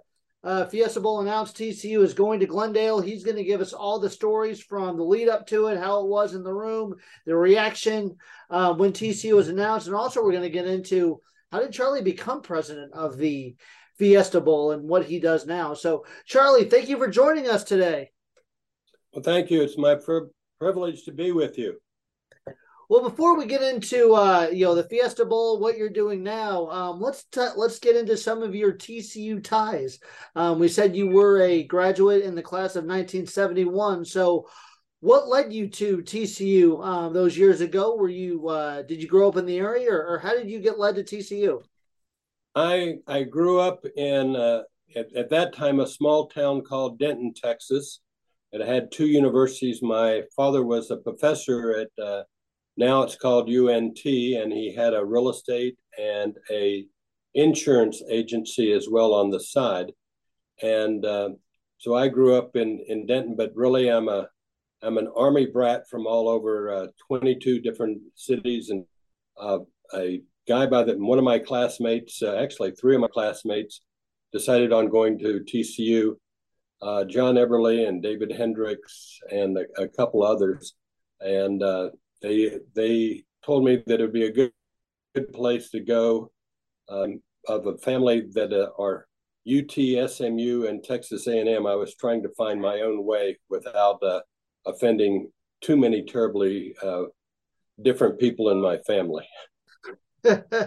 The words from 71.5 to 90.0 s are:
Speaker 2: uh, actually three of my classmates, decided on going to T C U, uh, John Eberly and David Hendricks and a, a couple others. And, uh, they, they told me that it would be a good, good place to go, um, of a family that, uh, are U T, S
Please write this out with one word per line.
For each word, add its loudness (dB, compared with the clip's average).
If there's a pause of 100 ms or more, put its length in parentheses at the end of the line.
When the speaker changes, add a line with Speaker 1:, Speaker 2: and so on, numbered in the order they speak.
Speaker 2:
uh, -2
actually -4
three 4
of 2
my 0
classmates, -6 (500)
decided 2
on 4
going 2
to -2
T -2
C -8
U, 2 (640)
uh, -2
John 2
Eberly 4
and -4
David -4
Hendricks -6 (120)
and -2
a, -6
a -4
couple 0
others. 0 (460)
And, -2
uh, -2 (320)
they, 0 (180)
they 0 (180)
told 2
me 4
that 0
it 2
would -2
be 0
a -2
good, 0 (640)
good -6
place -4
to -8
go, 0 (600)
um, -6 (260)
of -4
a -6
family 0
that, -2
uh, 0 (100)
are -4 (380)
U 2
T, 0
S -4